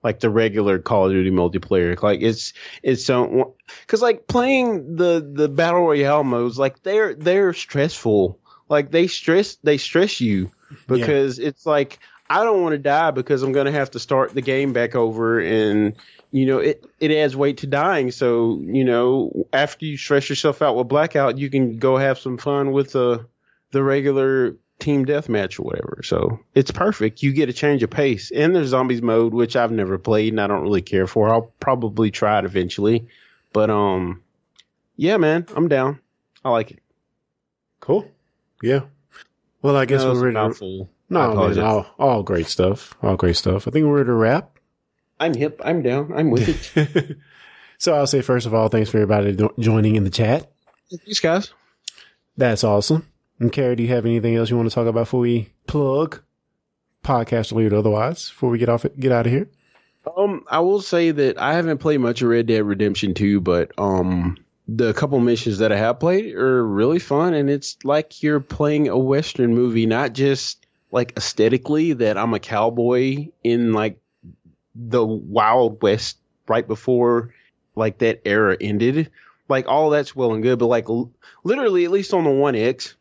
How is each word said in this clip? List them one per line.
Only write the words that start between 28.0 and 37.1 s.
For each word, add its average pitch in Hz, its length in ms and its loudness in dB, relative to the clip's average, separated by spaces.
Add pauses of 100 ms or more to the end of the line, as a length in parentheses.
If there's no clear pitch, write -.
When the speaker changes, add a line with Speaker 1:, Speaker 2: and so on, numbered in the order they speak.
Speaker 1:
And 156 240 2
there's 147 140 0
zombies 127 340 0
mode, 117 300 2
which 117 220 0
I've 117 160 2
never 98 280 -2
played 110 340 0
and 107 80 -2
I 101 60 0
don't 98 160 -2
really 98 180 0
care 95 260 0
for. 107 240 2
I'll 117 300 0
probably 113 500 0
try 104 280 0
it 95 60 -2
eventually. 101 640 -2 (460)
But, 107 160 2
um, 92 520 -2 (760)
yeah, 175 200 0
man, 165 280 2 (100)
I'm 165 140 0
down. 135 300 0 (440)
I 131 60 -4
like 113 220 0
it. - 80 -20 (1000)